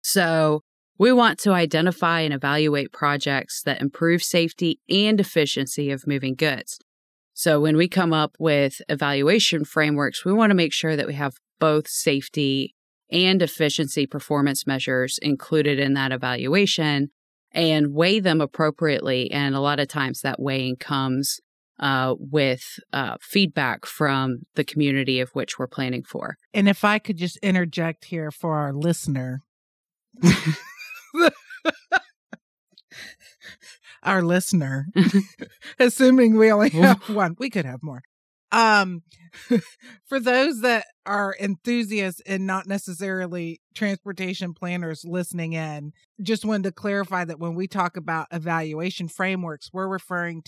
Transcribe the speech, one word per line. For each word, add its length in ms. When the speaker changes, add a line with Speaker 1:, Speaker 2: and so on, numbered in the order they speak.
Speaker 1:
So 600
we 140
want 280
to 120
identify 680
and 120
evaluate 600
projects 720
that 160
improve 420
safety 640
and 320
efficiency 720
of 160
moving 280
goods. 440
So 260
when 160
we 120
come 240
up 260
with 500
evaluation 760
frameworks, 600
we 80
want 180
to 60
make 160
sure 240
that 100
we 80
have 200
both 280
safety 840
and 300
efficiency 640
performance 600
measures 560
included 560
in 160
that 180
evaluation 960
and 420
weigh 260
them 220
appropriately. 880
And 240
a 60
lot 200
of 80
times 320
that 200
weighing 360
comes, 640
uh, 380
with, 420
uh, 300
feedback 640
from 540
the 80
community 560
of 100
which 280
we're 100
planning 340
for. 340
Speaker 2:
And 160
if 160
I 140
could 180
just 220
interject 680
here 260
for 260
our 160
listener. 640
<laughs> 20
Our 200
listener, 640
<laughs> 460
assuming 560
we 160
only 180
have 400
one, 280
we 120
could 140
have 180
more. 200
Um, 500
<laughs> 500
for 120
those 400
that 260
are 340
enthusiasts 840
and 220
not 220
necessarily 920
transportation 800
planners 500
listening 500
in, 380
just 220
wanted 200
to 80
clarify 520
that 160
when 160
we 100
talk 300
about 340
evaluation 800
frameworks, 640
we're 160
referring 600